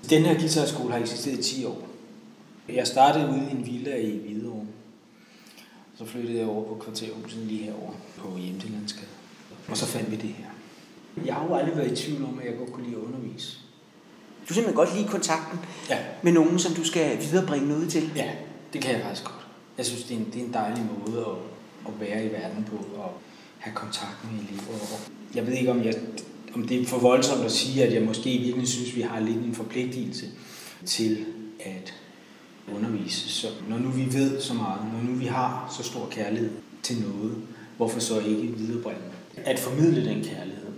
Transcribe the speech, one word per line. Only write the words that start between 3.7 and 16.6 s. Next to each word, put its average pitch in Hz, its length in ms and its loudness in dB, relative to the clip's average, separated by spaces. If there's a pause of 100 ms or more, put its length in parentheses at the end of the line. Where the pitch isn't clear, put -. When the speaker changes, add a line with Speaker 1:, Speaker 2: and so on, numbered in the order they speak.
Speaker 1:
i 107 300 0
Hvidovre. 107 400 -6 (1300)
Så 117 80 -10
flyttede 120 320 -2
jeg 113 100 2
over 107 160 0
på 107 100 -6
kvarterhuset 110 720 -8
lige 107 180 -2
herover 101 280 -8 (260)
på 92 200 -8
Hjem 92 220 -6
til 101 100 -8
Landsgade. 104 360 -8 (600)
Og - 80 -4
så - 100 0
fandt 107 240 -2
vi 107 60 -2
det 107 120 -4 (100)
her. - 60 -12 (840)
Jeg 127 80 -2
har 147 120 -2
jo 180 80 2
aldrig 156 220 2
været 131 220 2
i - 60 -4
tvivl 143 200 -2
om, 127 180 -4
at 123 80 -6
jeg 117 80 -6
godt 123 140 -8
kunne 123 140 -10
lide 120 100 -6
at 107 60 -6
undervise. 120 540 -8 (920)
Speaker 2:
Du 165 60 -4
simpelthen 220 220 4
godt 175 200 6
lide 208 120 2
kontakten 160 500 0 (320)
Speaker 1:
Ja. 135 80 2 (240)
Speaker 2:
med 175 100 8
nogen, 170 260 10
som 175 160 4